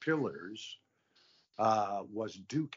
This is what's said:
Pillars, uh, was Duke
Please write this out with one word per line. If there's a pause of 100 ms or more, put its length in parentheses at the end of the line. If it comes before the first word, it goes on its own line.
Pillars, (800)
uh,
was (120)
Duke